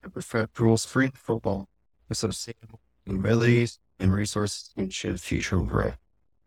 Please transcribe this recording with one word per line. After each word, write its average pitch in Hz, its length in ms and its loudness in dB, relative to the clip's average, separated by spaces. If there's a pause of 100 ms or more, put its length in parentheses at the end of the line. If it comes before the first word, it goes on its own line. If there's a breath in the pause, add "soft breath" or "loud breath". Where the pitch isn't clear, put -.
professional 113 720 2
spring 135 380 0
football 113 520 -4 (400)
with - 120 -6
sustainable 110 640 -8 (280)
abilities 117 680 2 (180)
and 95 160 4
resources 104 640 -4
to 101 80 -4
ensure 95 340 -6
future - 400 -2
growth. 52 400 0 (500)